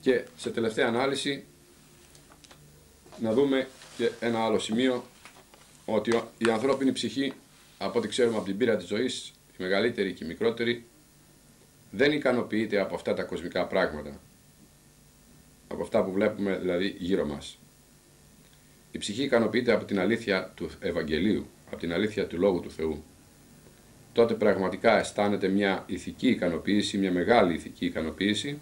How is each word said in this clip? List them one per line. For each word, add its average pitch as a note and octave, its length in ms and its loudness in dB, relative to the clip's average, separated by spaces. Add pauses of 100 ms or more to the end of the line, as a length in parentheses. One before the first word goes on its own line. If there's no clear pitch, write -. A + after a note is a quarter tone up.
Και B2 240 4 (120)
σε - 120 -6
τελευταία A2+ 380 0
ανάλυση, C3+ 560 0 (1800)
να A2 120 -2
δούμε C3+ 340 2 (300)
και A#2 220 0
ένα A#2 200 0
άλλο A2 200 2
σημείο, B2 440 0 (840)
ότι A2 300 0
ο, A#2+ 220 -2
η A2+ 120 2
ανθρώπινη C3 420 2
ψυχή, C3 420 -4 (440)
από G2 220 -2
ό,τι A2 80 -4
ξέρουμε A#2 300 2
από F#2+ 80 -4
την G2 120 -4
πείρα A2+ 200 2
της F2+ 100 -8
ζωής, B2 400 -4
η - 300 -20
μεγαλύτερη G2 560 0
και - 100 -12
η D#2 40 -8
μικρότερη, A#2 580 -2 (1040)
δεν C3+ 200 4
ικανοποιείται A2+ 680 0
από F2 160 -2
αυτά G#2 180 -2
τα F#2 100 -4
κοσμικά F2 440 -4
πράγματα. D2+ 520 -2 (1500)
Από - 100 -6
αυτά G#2+ 220 2
που F#2+ 80 -2
βλέπουμε, G2 500 0
δηλαδή, F2+ 360 -2
γύρω F2 280 0
μας. C#2+ 320 -8 (1300)
Η - 60 -10
ψυχή A2 260 -6
ικανοποιείται A#2+ 480 2
από G2+ 140 2
την G2+ 140 -2
αλήθεια G2 560 0
του E2 140 -8 (100)
Ευαγγελίου, D#2+ 680 0 (220)
από - 120 -12
την E2+ 140 -4
αλήθεια G2+ 340 -2
του E2+ 100 -8
Λόγου F#2 220 4
του D2 120 -10
Θεού. D#2 320 -4 (1120)
Τότε A2+ 200 4
πραγματικά G2+ 680 2
αισθάνεται G2+ 480 0
μια F#2+ 400 2
ηθική F#2 400 -4
ικανοποίηση, G2 680 0
μια F#2+ 140 2
μεγάλη F2+ 420 4
ηθική - 320 -8
ικανοποίηση. G2 760 -2